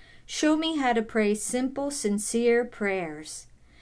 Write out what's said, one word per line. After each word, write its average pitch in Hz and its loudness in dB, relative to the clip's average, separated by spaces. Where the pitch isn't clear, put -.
show 311 2
me 320 0
how 254 2
to 226 2
pray 214 2
simple, 262 -2
sincere 233 2
prayers. 180 -6